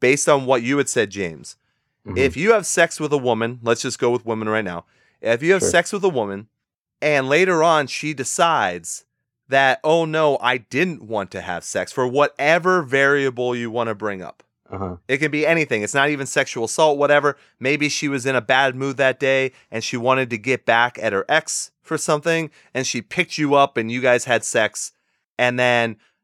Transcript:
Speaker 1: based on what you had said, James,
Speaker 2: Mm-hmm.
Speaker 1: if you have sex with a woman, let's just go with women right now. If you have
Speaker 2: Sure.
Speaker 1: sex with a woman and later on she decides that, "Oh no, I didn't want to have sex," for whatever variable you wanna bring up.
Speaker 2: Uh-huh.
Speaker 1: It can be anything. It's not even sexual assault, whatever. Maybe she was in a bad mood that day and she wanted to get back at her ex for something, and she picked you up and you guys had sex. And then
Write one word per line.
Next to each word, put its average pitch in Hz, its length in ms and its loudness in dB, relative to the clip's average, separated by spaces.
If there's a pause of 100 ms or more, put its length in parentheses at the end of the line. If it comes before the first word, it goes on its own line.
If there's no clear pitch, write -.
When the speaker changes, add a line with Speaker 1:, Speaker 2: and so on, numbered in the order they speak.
Speaker 1:
based 135 280 2
on 143 180 4
what 127 160 2
you 127 160 -2
had 135 100 -2
said, 107 220 -2
James, 87 460 -10 (500)
Speaker 2:
Mm-hmm. 104 120 -6
Speaker 1:
if 131 180 0
you 190 160 2
have 208 140 2
sex - 340 0
with 147 140 -2
a 143 40 2
woman, 120 440 -2
let's 117 180 2
just 127 180 -8
go 123 120 2
with 113 160 -2
women 110 220 -4
right 107 160 0
now. 87 200 -8 (380)
If 117 200 0
you 165 100 2
have 185 100 2
Speaker 2:
Sure. 135 80 0
Speaker 1:
sex 175 200 2
with 196 140 -6
a 196 60 4
woman 104 380 -4 (520)
and 139 300 0
later 170 320 2
on 156 240 4
she 151 260 -8
decides 127 920 -2 (420)
that, 135 340 4
"Oh 165 220 2
no, 156 380 0
I 127 160 0
didn't 151 440 -4
want 104 280 -6
to 95 100 -10
have 87 240 -8
sex," - 280 -6
for 127 140 -2
whatever 156 760 2
variable 135 720 2
you 120 140 -6
wanna 113 240 -2
bring 101 260 -6
up. - 220 -16 (280)
Speaker 2:
Uh-huh. 95 260 -8 (120)
Speaker 1:
It 135 100 0
can 147 120 0
be 151 160 -2
anything. 151 360 0
It's 104 120 -6
not 139 160 4
even 139 160 -6
sexual 131 380 -2
assault, 147 340 0
whatever. 143 380 4 (240)
Maybe 143 280 0
she 143 200 -4
was 135 180 -4
in 135 100 -2
a 123 60 2
bad 131 320 2
mood 131 240 -6
that 131 220 2
day 135 320 2 (180)
and 110 140 -6
she - 120 -6
wanted 127 340 2
to 117 80 -4
get 120 280 -4
back 120 340 2
at 110 140 0
her 98 140 0
ex - 420 -2 (120)
for 160 140 -6
something, 160 540 -2 (240)
and 127 120 -2
she 127 140 -4
picked - 380 -6
you 147 160 0
up 139 240 4
and 113 120 -4
you 123 120 -4
guys 123 240 4
had 117 180 0
sex. - 480 -2 (460)
And 123 200 2
then 120 380 2 (280)